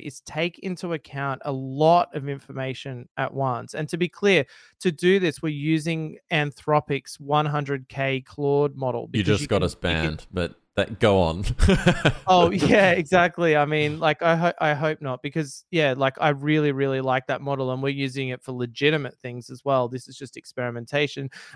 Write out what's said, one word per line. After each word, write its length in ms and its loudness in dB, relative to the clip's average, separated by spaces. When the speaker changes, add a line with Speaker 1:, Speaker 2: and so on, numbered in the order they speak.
Speaker 1:
is 160 -12
take 400 -6
into 320 -8
account 520 -6
a 60 -4
lot 640 2
of 140 -6
information 880 -8
at 180 -4
once. 400 -4
And 140 -6
to 80 -6
be 120 -2
clear, 380 2
to 140 0
do 260 4
this, 240 0
we're 60 -4
using 720 -2
Anthropic's 880 -2
one 260 0
hundred 440 -4
K 320 -4
Claude 560 -2
model 360 -6
Speaker 2:
You 120 0
Speaker 1:
because 20 -4
Speaker 2:
just 140 2
Speaker 1:
you 80 -6
Speaker 2:
got 140 2
Speaker 1:
can, 20 2
Speaker 2:
us 100 -2
Speaker 1:
you 60 -20
can 240 0
Speaker 2:
banned, 280 -6
but 220 -4
that, 240 -2
go 220 6
on. 220 -2
<laughs> 440 2
Speaker 1:
Oh, 240 6
yeah, 400 4
exactly. 640 2
I 80 4
mean, 340 -2
like, 240 0
I 140 4
ho-, 240 2
I 140 2
hope 260 -4
not, 220 -6
because, 500 -6
yeah, 240 2
like, 240 0
I 80 2
really, 420 2
really 300 0
like 260 0
that 140 -4
model, 320 -2
and 100 -4
we're 60 -2
using 400 -4
it 160 -8
for 80 -10
legitimate 640 -2
things 320 -12
as 140 -18
well. 240 2
This 180 -10
is 100 -20
just 200 -16
experimentation. 920 -6